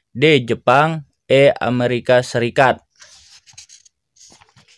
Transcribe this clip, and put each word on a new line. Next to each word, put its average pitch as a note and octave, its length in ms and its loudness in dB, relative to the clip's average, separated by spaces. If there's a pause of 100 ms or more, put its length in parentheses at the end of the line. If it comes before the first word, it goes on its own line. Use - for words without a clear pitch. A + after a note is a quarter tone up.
D. C#3+ 320 0
Jepang, C#3 640 -2 (240)
E. C3+ 320 4
Amerika B2 640 -2
Serikat. A#2+ 560 -2 (2000)